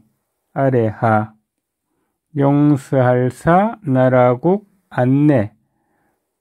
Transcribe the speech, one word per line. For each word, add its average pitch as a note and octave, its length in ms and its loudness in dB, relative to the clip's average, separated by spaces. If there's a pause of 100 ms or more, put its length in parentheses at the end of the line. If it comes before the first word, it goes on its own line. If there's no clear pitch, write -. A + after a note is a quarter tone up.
(540)
아래하 A2+ 800 -2 (1040)
용서할사 C#3+ 1400 0
나라국 B2+ 880 0 (200)
안내 C3 680 0 (840)